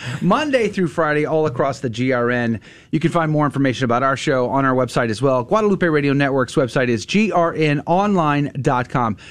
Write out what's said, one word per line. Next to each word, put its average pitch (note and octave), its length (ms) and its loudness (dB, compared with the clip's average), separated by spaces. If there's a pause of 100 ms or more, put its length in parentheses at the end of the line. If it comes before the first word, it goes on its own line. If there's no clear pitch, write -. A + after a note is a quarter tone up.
(220)
Monday B3 460 2
through F#3+ 220 -2
Friday D3+ 360 0
all D#3 200 0
across C#3 340 -2
the C3 100 -4
G B2 220 -2
R A#2+ 180 0
N. A#2+ 300 -2 (320)
You D3+ 80 0
can D#3 120 0
find D#3+ 200 0
more D3+ 140 2
information C3+ 400 0
about A#2+ 180 2
our C3+ 140 0
show B2+ 320 0
on C3+ 160 0
our C3 100 2
website B2+ 340 0
as G#2+ 120 -4
well. C3 240 2
Guadalupe G3+ 420 0
Radio C#3+ 240 0
Network's C3+ 440 0
website C3 340 0
is A2+ 160 -2
G G#3 260 2
R E3 220 0
N D3+ 320 0
online E3 720 0
dot B2 300 0
com. A2+ 260 0 (160)